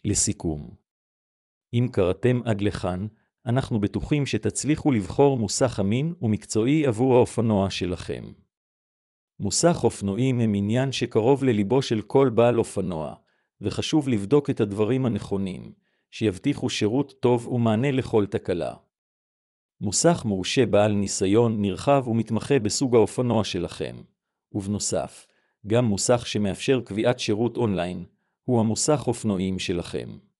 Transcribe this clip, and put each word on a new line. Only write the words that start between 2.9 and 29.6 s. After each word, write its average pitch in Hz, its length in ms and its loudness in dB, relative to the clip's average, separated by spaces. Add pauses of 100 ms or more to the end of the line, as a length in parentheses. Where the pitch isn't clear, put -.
אנחנו 120 340 0
בטוחים 107 460 -2
שתצליחו 127 640 -2
לבחור 131 460 2
מוסך 113 420 0
אמין 127 420 0
ומקצועי 120 680 0
עבור 120 280 2
האופנוע 110 540 2
שלכם. 87 540 -6 (1160)
מוסך 160 440 2
אופנועים 117 560 0
הם 110 160 2
עניין 117 360 0
שקרוב 123 520 2
לליבו 117 380 2
של 110 200 -2
כל 135 320 2
בעל 117 260 4
אופנוע, 87 560 -4 (460)
וחשוב 135 480 -2
לבדוק 120 400 2
את 120 120 -2
הדברים 107 440 0
הנכונים, 98 680 -4 (380)
שיבטיחו 113 580 -2
שירות 123 500 -2
טוב 120 280 2
ומענה 120 440 2
לכל 120 340 0
תקלה. 87 480 -4 (1080)
מוסך 165 440 2
מורשה 104 400 0
בעל 104 260 2
ניסיון 104 680 2
נרחב 110 460 0
ומתמחה 113 520 0
בסוג 117 360 0
האופנוע 110 480 4
שלכם, 80 520 -6 (560)
ובנוסף, 98 760 -4 (400)
גם 120 180 2
מוסך 120 420 2
שמאפשר 104 540 0
קביעת 113 380 -2
שירות 113 380 -2
אונליין, 90 480 -2 (380)
הוא 123 160 0
המוסך 113 480 0
אופנועים 95 520 -2
שלכם. 82 500 -6 (300)